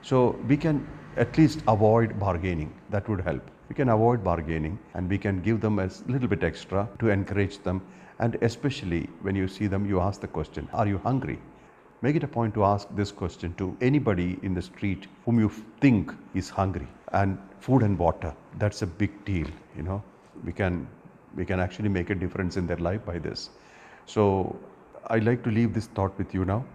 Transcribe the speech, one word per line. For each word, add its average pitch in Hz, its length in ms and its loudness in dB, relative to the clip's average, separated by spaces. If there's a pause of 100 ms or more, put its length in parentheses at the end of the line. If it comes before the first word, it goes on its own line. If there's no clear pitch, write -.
So 127 300 4 (160)
we 143 100 4
can 151 300 0 (280)
at - 220 0
least 156 300 6
avoid 110 520 4
bargaining. 90 540 0 (160)
That 104 180 -2
would 101 140 -2
help. 78 300 -4 (180)
We - 60 -8
can 135 140 2
avoid 113 340 4
bargaining, 82 560 0 (140)
and 90 160 -4
we 101 80 0
can 98 240 0
give 107 200 0
them 107 180 0
a 95 60 0
s-, - 220 -8
little 127 200 -2
bit 90 160 0
extra 95 460 -2 (100)
to 113 100 2
encourage 98 500 0
them. 92 220 -2 (380)
And 113 220 0
especially 95 680 -2 (120)
when 98 140 -2
you 95 120 0
see 104 200 -4
them, 98 180 0
you 101 140 2
ask 95 220 -2
the 95 60 -8
question, 78 460 -6
"Are 107 140 2
you 98 120 0
hungry?" 113 400 -2 (600)
Make 143 140 2
it 160 80 0
a 139 40 -4
point 117 260 -2
to 107 100 2
ask 101 320 2
this 98 160 0
question 87 440 -6
to 95 260 -4
anybody 107 600 2
in 98 100 -2
the 90 80 -2
street 95 460 -6 (180)
whom 117 140 4
you 107 80 4
f-, - 160 -4 (180)
think 117 320 6 (200)
is 92 160 -4
hungry. 95 380 -2 (260)
And 95 240 2 (220)
food 127 240 4
and 101 140 2
water, 82 360 0 (260)
that's 104 240 0
a 104 40 -4
big 95 380 -4
deal, 87 220 -2 (280)
you 76 80 -8
know. 95 180 -4 (440)
We 87 80 -6
can, 90 340 -2 (480)
we 90 100 -4
can 92 140 0
actually 92 300 -2
make 90 200 0
a 104 60 0
difference 90 420 -2
in 90 100 -2
their 85 100 -2
life 87 280 -2
by 87 120 -6
this. - 320 -8 (560)
So 98 500 2 (520)
I 113 120 2
like 113 240 2
to 117 80 0
leave 110 220 2
this 110 140 -2
thought 95 300 -2
with 92 160 -4
you 92 120 2
now. 101 180 0 (120)